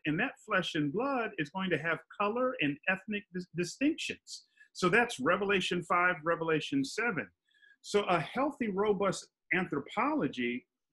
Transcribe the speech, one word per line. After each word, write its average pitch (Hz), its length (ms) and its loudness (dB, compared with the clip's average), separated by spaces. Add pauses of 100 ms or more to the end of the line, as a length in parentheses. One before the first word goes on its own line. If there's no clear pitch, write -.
and 156 160 0
that - 240 -2
flesh 196 300 0
and 147 180 0
blood 240 460 -2
is 160 100 -2
going 190 220 -4
to 170 80 2
have 160 200 -2 (220)
color 247 400 0
and 143 160 0 (140)
ethnic 202 420 -2
dis-, 180 140 -6 (100)
distinctions. - 880 -2 (300)
So 180 160 2
that's 233 280 4
Revelation 190 640 2
five, 180 420 2
Revelation 160 600 0
seven. 175 420 -2 (540)
So 202 240 0
a 175 160 4
healthy, 262 480 -2
robust 196 600 0 (260)
anthropology, 156 1120 0 (260)